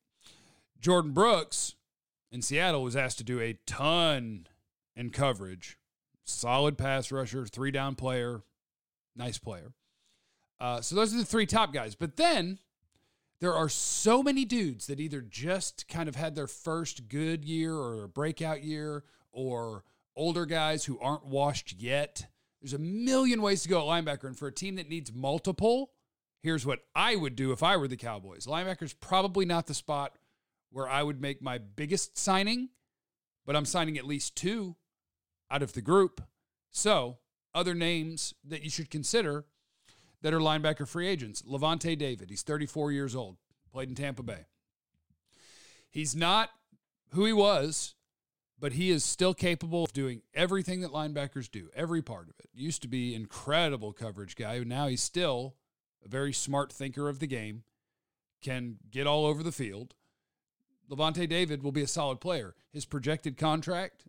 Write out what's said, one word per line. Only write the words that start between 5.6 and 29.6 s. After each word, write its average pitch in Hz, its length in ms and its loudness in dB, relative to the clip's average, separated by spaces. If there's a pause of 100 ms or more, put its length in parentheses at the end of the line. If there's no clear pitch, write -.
Solid 135 540 2
pass 135 340 0
rusher, 131 340 -4
three 131 260 -4
down 135 240 -2
player, 120 460 -2 (760)
nice 123 220 -6
player. 104 360 -12 (840)
Uh, 123 220 -2
so 165 140 -6
those 214 180 4
are 233 40 0
the 233 80 2
three 220 200 2
top 196 280 4
guys. 113 200 -6
But 165 220 -6
then 208 440 2 (800)
there 175 140 2
are 156 160 2
so - 540 4
many 269 220 2
dudes 196 420 -2
that 139 120 -6
either 151 220 -4
just 139 640 -4
kind 165 200 -4
of 135 80 -4
had 151 200 -2
their 143 120 -4
first 156 640 -6
good 156 340 -2
year 160 320 -2
or 117 280 -4
a 98 60 -10
breakout 151 540 -2
year 151 400 -6 (280)
or 117 520 -4 (320)
older 170 300 0
guys 156 400 2
who 127 140 -4
aren't 139 260 -2
washed 139 520 0
yet. 135 500 -2 (340)
There's 131 120 -8
a 143 60 -4
million 240 600 2
ways 202 220 4
to 160 60 -4
go 180 100 6
at 160 260 2
linebacker. 139 220 -4
And 127 100 -10
for 147 100 -8
a 135 60 -8
team 190 220 -6
that 170 140 -10
needs 151 240 -8
multiple, 185 800 0 (500)
here's 156 240 0
what 127 140 -2 (160)
I 220 200 4
would 156 200 -2
do 131 160 0
if 120 100 -4
I 180 160 6
were 143 100 0
the 127 100 -6
Cowboys. 104 500 -10
Linebacker's 170 460 -4
probably 190 520 2
not 170 220 2